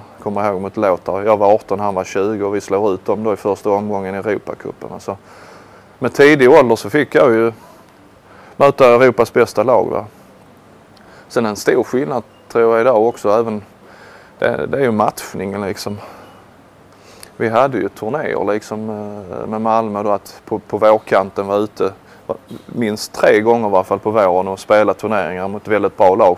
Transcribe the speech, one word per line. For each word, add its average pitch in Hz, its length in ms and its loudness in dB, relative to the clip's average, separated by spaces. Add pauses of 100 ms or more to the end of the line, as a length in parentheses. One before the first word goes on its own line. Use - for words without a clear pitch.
(240)
kommer 101 180 -6
jag 104 100 -2
ihåg, 92 100 -6
mot 98 160 -10
Lothar. 98 460 -2
Jag 107 140 2
var 101 180 4
arton, 101 240 -4
han 101 160 -4
var 92 80 -2
tjugo 101 400 -4
och 101 120 -2
vi 98 60 -4
slår 98 320 -2
ut 92 120 -8
dem 107 180 -4
då 110 100 -2
i - 20 -4
första 101 340 -4
omgången 98 460 -4
i - 20 -8
Europacupen. - 760 -8
Alltså, 101 240 -12 (840)
med 123 140 -4
tidig 143 380 6
ålder 127 240 6
så 101 140 -6
fick 143 260 0
jag 139 160 4
ju 113 200 2 (1040)
möta 139 300 6
Europas 120 460 4
bästa 113 300 0
lag, 117 280 2
va. 107 140 -6 (1200)
Sen 120 180 -2
en 104 100 -4
stor 127 280 0
skillnad 131 400 -4 (240)
tror 117 240 2
jag 113 100 2
idag 117 260 2
också, 117 220 -4
även 110 340 -2 (760)
det, - 280 -2
det - 100 -4
är 139 40 -2
ju 123 100 0
matchningen, 101 720 -4
liksom. 101 360 -8 (1400)
Vi 120 100 -2
hade 123 280 2
ju 98 120 -2
turnéer, 107 640 -4
liksom, 107 360 -8
eh, 104 580 -12
med 110 140 -6
Malmö 110 420 -2
då, 104 80 -2
att - 340 -8
på, 107 140 -6
på - 180 -8
vårkanten 101 680 2
var 101 100 0
ute 101 360 -2 (720)
minst 107 480 -6
tre 113 260 2
gånger 113 280 2
i 101 40 -4
varje 95 120 2
fall 98 160 -4
på 107 120 -4
våren 95 360 2
och 95 120 -8
spela 104 340 2
turneringar 92 540 -4
mot 101 200 -12
väldigt 101 300 -2
bra 95 180 4
lag. 95 220 4